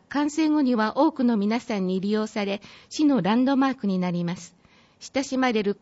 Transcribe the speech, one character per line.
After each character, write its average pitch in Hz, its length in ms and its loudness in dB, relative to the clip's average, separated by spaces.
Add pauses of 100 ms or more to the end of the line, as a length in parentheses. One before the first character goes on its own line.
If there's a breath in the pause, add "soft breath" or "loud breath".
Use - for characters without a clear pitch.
(100)
完 294 180 -2
成 311 220 0
後 302 100 2
に 254 140 2
は 220 240 -2
多 302 120 4
く 269 140 -2
の 240 140 2
皆 214 220 0
さ 214 180 -6
ん 185 80 -2
に 190 160 -2
利 202 80 -4
用 214 160 -2
さ 214 180 -4
れ、 196 160 -6 (300 loud breath)
市 302 160 0
の 262 160 4
ラ 220 140 2
ン 254 100 4
ド 277 100 2
マ 269 120 2
ー 254 80 -2
ク 208 100 -6
に 190 120 0
な 180 120 -2
り 175 120 -4
ま 175 140 -4
す。 - 180 -20 (460 soft breath)
親 - 240 -6
し 262 140 -6
ま 262 120 2
れ 214 120 0
る 196 200 -2